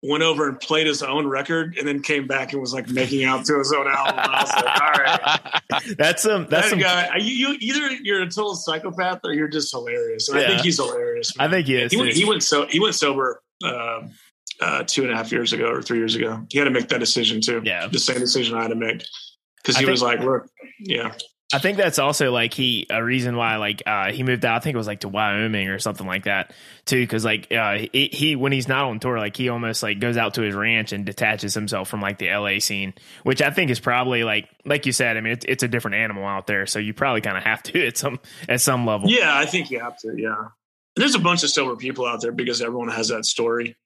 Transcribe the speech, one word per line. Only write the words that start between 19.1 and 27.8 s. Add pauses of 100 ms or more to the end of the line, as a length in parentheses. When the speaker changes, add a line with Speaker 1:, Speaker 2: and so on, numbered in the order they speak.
Speaker 1:
'Cause
Speaker 2:
I
Speaker 1:
he
Speaker 2:
think
Speaker 1:
was
like,
"Look," (320)
yeah. (400)
Speaker 2:
I
think
that's
also,
like,
he,
a
reason
why,
like,
uh,
he
moved
out,
I
think
it
was,
like,
to
Wyoming
or
something
like
that (320)
too.
'Cause,
like,
uh,